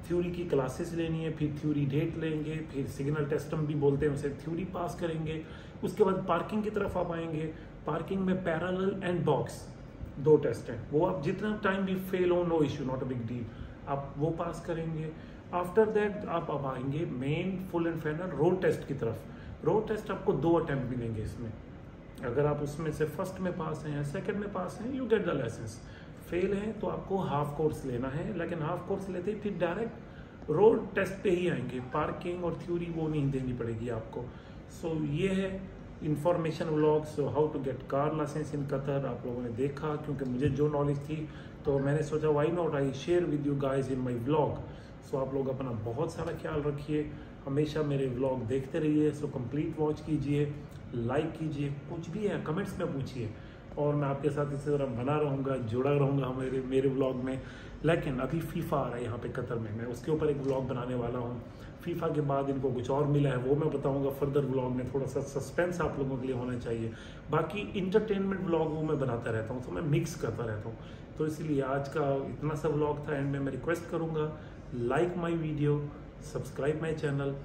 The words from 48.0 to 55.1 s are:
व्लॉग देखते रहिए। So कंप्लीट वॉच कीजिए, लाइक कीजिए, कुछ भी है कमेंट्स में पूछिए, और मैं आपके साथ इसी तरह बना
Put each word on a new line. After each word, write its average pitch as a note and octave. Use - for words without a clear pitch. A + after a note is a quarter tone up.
व्लॉग B2+
देखते C3+
रहिए। D3+
So C#3+
कंप्लीट D3
वॉच D3+
कीजिए, C#3+
लाइक C3+
कीजिए, C#3+
कुछ E3+
भी G#3
है D#3+
कमेंट्स F3+
में D#3+
पूछिए, B2
और D3
मैं C#3+
आपके C#3
साथ C#3+
इसी C#3
तरह C#3
बना C3+